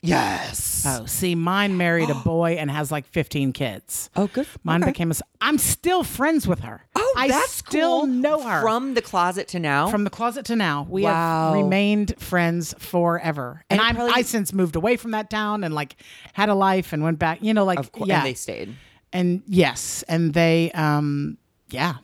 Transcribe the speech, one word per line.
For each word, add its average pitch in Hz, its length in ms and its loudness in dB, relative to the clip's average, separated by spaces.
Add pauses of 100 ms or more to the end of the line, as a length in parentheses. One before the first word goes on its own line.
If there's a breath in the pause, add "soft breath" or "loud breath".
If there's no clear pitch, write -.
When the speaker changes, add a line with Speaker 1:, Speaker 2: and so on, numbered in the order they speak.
Speaker 1:
Yes. - 840 -2
Speaker 2:
Oh, 123 200 -2
see, 180 260 -2
mine 185 440 0
married 170 340 2
a 143 40 0
Speaker 1:
<gasps> 131 100 -6
Speaker 2:
boy 165 280 2
and 151 160 -4
has, 147 220 -4
like, 151 160 -4
fifteen 139 460 -2
kids. - 640 -8
Speaker 1:
Oh, 202 120 2
good. 269 180 -4 (180)
Speaker 2:
Mine 170 200 2
Speaker 1:
Okay. 277 80 2
Speaker 2:
became 175 180 -2
a 160 60 0
s-, - 60 -6 (200)
I'm 277 160 2
still 349 460 0
friends 302 440 0
with 180 120 0
her. - 240 -14 (120)
Speaker 1:
Oh, 494 220 0
Speaker 2:
I 494 100 2
Speaker 1:
that's 494 260 2
Speaker 2:
still 330 480 0
Speaker 1:
cool. 302 60 0
Speaker 2:
know 285 360 2
her. 233 180 0
Speaker 1:
From 240 320 0
the 240 80 0
closet 180 480 -2
to 180 100 -4
now? 151 300 2
Speaker 2:
From 208 140 0
the 196 80 -2
closet 233 340 -4
to 233 100 -2
now. 156 320 0
We 190 160 -2
Speaker 1:
Wow. 165 500 2
Speaker 2:
have - 0 - (100)
remained 202 560 2
friends 170 580 -2
forever. 165 920 -2
And 196 100 2
Speaker 1:
And 226 80 4
it - 20 4
Speaker 2:
I'm, 233 60 0
Speaker 1:
probably 240 200 0
Speaker 2:
I 247 60 4
since 220 320 -2
moved 180 220 2
away 202 200 2
from 233 160 -8
that 214 200 -6
town 214 320 -4
and, 160 100 -4
like, 147 220 -6 (380 loud breath)
had 208 160 2
a 202 60 4
life 190 380 2
and 151 80 0
went 160 160 2
back, 165 240 -2
you 214 140 2
know, 208 100 4
like, 180 140 0
Speaker 1:
Of 127 120 -6
cour-, 214 160 -6
Speaker 2:
yeah. 190 120 4
Speaker 1:
and 139 80 0
they 131 80 -2
stayed. - 400 -10 (360 loud breath)
Speaker 2:
And 180 360 0
yes, 170 600 2
and 165 280 2
they, 165 380 4
um, 147 640 0 (340)
yeah. 139 320 -2